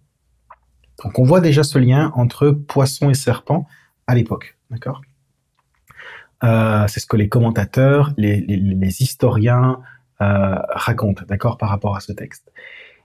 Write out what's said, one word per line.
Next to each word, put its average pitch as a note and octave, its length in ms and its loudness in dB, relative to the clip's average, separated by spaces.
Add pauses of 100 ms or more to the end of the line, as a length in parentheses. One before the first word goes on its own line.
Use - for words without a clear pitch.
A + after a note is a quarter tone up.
(1040)
Donc, G2+ 160 -6
on B2+ 40 6
voit E3+ 160 6
déjà D#3 220 4
ce C#3+ 160 0
lien C3+ 380 4
entre B2+ 340 2
poisson C#3+ 600 0
et C3 40 2
serpent C#3 520 -2 (420)
à B2 80 2
l'époque, - 420 -4 (120)
d'accord ? B2+ 320 -10 (1400)
Euh, A2 460 2
c'est - 120 -8
ce - 60 -10
que - 100 -2
les G#2 120 0
commentateurs, C3 880 0
les, G#2 240 0
les, G2+ 160 -4
les F#2+ 460 -2
historiens, B2+ 800 0 (400)
euh, G2 360 0 (140)
racontent, A2+ 560 -4
d'accord, A2 320 -4
par G#2 120 -4
rapport G2+ 260 -4
à - 40 -10
ce - 120 -12
texte. - 400 -18 (520)